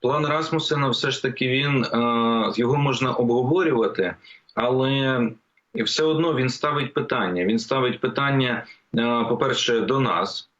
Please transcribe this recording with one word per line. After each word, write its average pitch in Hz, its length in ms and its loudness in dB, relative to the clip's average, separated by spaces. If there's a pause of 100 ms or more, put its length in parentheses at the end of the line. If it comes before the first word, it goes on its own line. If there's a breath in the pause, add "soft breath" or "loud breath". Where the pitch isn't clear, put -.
план 147 240 0
Расмусена 151 640 -2
все 131 220 -2
ж 127 100 -6
таки 131 260 -2
він, 135 360 2
е, - 40 -2 (680)
його 120 220 2
можна 131 340 0
обговорювати, 123 1040 2 (400 loud breath)
але 131 680 0 (540)
все 120 280 -2
одно 160 320 2
він 127 140 0
ставить 143 440 -4
питання. 95 520 -2
Він 110 140 2
ставить 123 400 -2
питання, 131 680 0 (320 loud breath)
е, 117 320 2
по-перше, 120 500 0
до 135 200 0
нас 98 500 -2 (100)